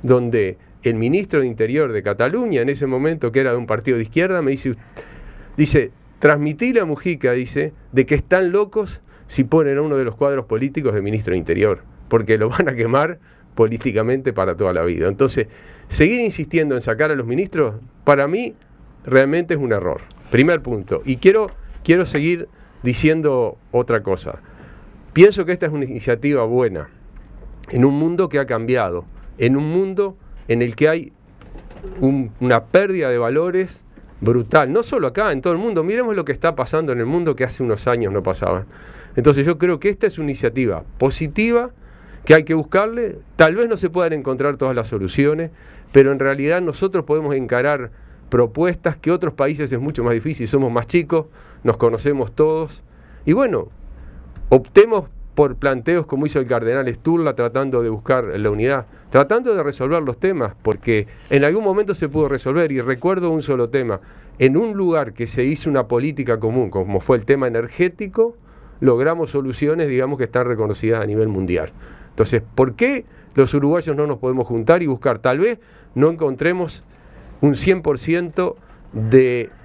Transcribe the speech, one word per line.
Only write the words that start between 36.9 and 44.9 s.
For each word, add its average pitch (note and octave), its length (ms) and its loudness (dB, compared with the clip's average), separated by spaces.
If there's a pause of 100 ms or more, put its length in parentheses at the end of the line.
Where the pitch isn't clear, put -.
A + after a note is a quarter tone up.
en A#2+ 80 -2
el A#2 80 0
mundo D#3+ 280 0
que B2+ 80 -2
hace B2+ 200 -4
unos A2+ 240 -2
años A#2 260 0
no G2+ 80 -2
pasaba. F#2 440 -2 (500)
Entonces C#3 320 4
yo E3 100 0
creo F3 220 0
que G3 100 0
esta G3+ 160 -2
es F#3+ 140 -4
una D3 100 -4
iniciativa B2 540 -2 (160)
positiva A3 720 0 (520)
que D3+ 120 8
hay D#3 80 4
que D#3+ 100 -2
buscarle. G#3+ 640 -2 (180)
Tal E3 200 6
vez A#3 120 2
no G#3+ 100 -2
se F#3 120 -2
puedan E3 240 0
encontrar C3+ 440 -2
todas C3 180 -2
las A2+ 120 -2
soluciones, C#3 600 -2 (420)